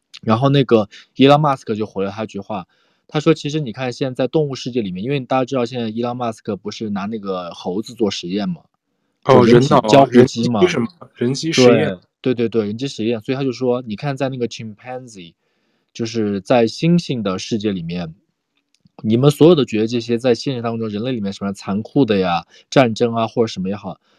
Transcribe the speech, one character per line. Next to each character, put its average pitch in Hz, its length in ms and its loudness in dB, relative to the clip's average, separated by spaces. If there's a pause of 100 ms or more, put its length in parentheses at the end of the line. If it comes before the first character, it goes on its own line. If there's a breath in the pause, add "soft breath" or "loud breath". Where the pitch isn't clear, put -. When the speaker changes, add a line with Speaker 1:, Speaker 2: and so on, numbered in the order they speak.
(220)
Speaker 1:
然 113 160 0
后 135 120 2
那 139 140 4
个 110 240 4 (280 soft breath)
Elon 139 240 6
Musk 143 360 -2
就 107 100 -6
回 98 200 -6
了 98 60 -6
他 107 120 -10
一 104 40 -6
句 101 120 -14
话， 90 280 -10 (400)
他 156 120 -4
说 160 160 4
：“其 - 140 -8
实 151 100 -4
你 123 120 -8
看 131 200 -6
现 127 240 -4
在 131 120 0
动 156 200 0
物 135 80 -8
世 123 160 -8
界 120 100 -2
里 95 100 -6
面， 90 120 -8
因 123 80 -6
为 143 80 -2
大 131 200 -2
家 131 60 0
知 135 100 -4
道 120 100 0
现 123 160 -6
在 110 100 -4
Elon 120 240 -4
Musk 117 420 -6
不 104 140 -12
是 107 200 -8
拿 98 160 -6
那 110 120 -8
个 92 320 -8
猴 95 300 -8
子 123 120 -14
做 110 160 -2
实 87 200 -8
验 104 180 -4
嘛， - 140 -6 (640)
Speaker 2:
哦， 127 200 6
Speaker 1:
就 117 80 6
人 120 80 8
体 139 60 2 (220)
交 135 160 8
互 123 180 6
机 120 260 0
嘛。” 110 140 0
Speaker 2:
人 - 60 4
脑， - 0 -
人 - 20 -4
机 - 0 -
什 151 80 -4
么， - 360 -8
人 123 180 -2
机 160 180 -4
实 131 120 4
验。 113 360 4 (220)
Speaker 1:
对， 131 120 0
对， 117 140 0
对， - 20 -12
对， 107 180 0
人 107 100 -6
机 135 100 -6
实 113 160 -8
验。 113 160 -2
所 131 140 -6
以 - 20 -4
他 139 80 -4
就 131 80 -2
说， 123 300 -2
你 110 160 -10
看 143 180 -6
在 135 140 -4
那 131 80 -8
个 120 100 -2
chimpanzee， 113 840 -16 (580)
就 117 140 -8
是 107 340 -2
在 120 260 2
猩 160 280 0
猩 147 280 0
的 95 160 -2
世 113 200 -4
界 104 160 -2
里 87 100 -6
面， 85 320 -8 (880)
你 110 140 2
们 139 120 4
所 147 200 6
有 180 60 6
的 131 100 2
觉 107 160 -2
得 113 60 0
这 120 120 -4
些 117 180 -2
在 123 160 0
现 131 220 -4
实 117 60 -8
当 117 180 -6
中 113 80 -6
人 104 160 -6
类 131 80 -6
里 120 80 -6
面 98 140 -6
什 - 100 -12
么 98 80 -4
残 101 300 -6
酷 135 240 0
的 107 120 2
呀、 87 280 0 (240 soft breath)
战 123 260 2
争 117 180 0
啊 113 140 0
或 120 160 -2
者 110 40 0
什 98 140 -10
么 92 60 -6
也 101 80 -6
好， - 240 -14 (200)